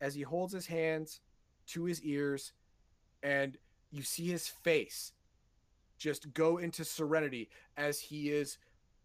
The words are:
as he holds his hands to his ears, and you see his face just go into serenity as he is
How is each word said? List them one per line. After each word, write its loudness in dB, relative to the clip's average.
as -2
he -8
holds -2
his -6
hands 0
to -4
his -2
ears, 0
and 2
you -8
see -4
his -2
face 2
just -4
go 6
into -4
serenity 0
as 2
he -4
is 0